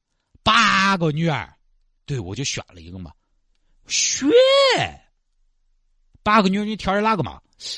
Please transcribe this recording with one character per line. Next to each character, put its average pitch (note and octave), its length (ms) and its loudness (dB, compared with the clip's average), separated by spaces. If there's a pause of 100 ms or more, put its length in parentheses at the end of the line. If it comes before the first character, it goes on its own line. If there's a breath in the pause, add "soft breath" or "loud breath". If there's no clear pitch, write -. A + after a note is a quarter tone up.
(420)
八 G3 560 2
个 E3 140 0
女 D#3+ 160 -2
儿。 B2 260 -6 (520)
对， C#3 140 -8
我 F#2+ 160 -10
就 C#3 80 -8
选 - 200 -8 (100)
了 E2+ 80 -20
一 D#2+ 80 -20
个 F#2 80 -16
嘛。 E2+ 140 -14 (720)
选？ - 440 -2 (1900)
八 G#3+ 180 4
个 F#3+ 80 4
女 G3 100 -2
儿， G#3 60 -4
你 G#3+ 100 -8
挑 F#3+ 180 -4
选 G#3 100 0
哪 A3 120 0
个 E3 60 -4
嘛？ D2+ 180 -8 (380 loud breath)